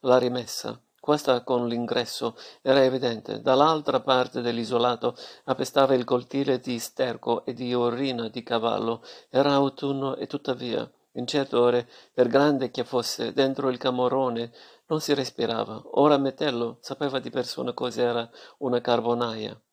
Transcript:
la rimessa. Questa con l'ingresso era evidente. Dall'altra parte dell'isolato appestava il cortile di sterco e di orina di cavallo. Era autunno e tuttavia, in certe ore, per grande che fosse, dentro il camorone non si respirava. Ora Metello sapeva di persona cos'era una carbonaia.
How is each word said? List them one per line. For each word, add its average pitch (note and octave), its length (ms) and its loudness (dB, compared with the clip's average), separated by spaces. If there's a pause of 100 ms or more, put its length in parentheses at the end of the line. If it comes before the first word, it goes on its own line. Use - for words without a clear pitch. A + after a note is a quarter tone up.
la B2+ 160 6
rimessa. B2 600 -4 (220)
Questa C#3+ 440 2
con A#2+ 240 0
l'ingresso A#2 680 -4 (280)
era C3+ 200 6
evidente. A#2+ 580 -2
Dall'altra C#3 600 2
parte C3 400 0
dell'isolato A#2+ 760 0 (300)
appestava C3+ 480 2
il B2 100 2
cortile B2+ 560 -2
di B2 200 -6
sterco A#2 680 -4
e C3 80 -6
di B2 220 -4
orina A#2+ 520 -2
di A#2 140 -8
cavallo. A2+ 640 -2 (260)
Era C#3+ 240 2
autunno C#3 600 0
e - 100 -6
tuttavia, B2 680 -6 (220)
in B2 140 -8
certe C#3 280 -2
ore, A#2+ 340 4 (220)
per B2 160 4
grande C3+ 440 2
che B2+ 120 -6
fosse, A#2 480 -4
dentro C3+ 380 0
il B2 80 -2
camorone B2 760 0 (360)
non D#3 120 -2
si D3+ 140 0
respirava. A2+ 680 -4 (100)
Ora C#3+ 260 6
Metello C3 640 -2
sapeva C#3 380 -6
di B2+ 100 -10
persona B2 440 -4
cos'era A#2+ 540 -2 (300)
una B2 240 -2
carbonaia. A#2 760 0 (160)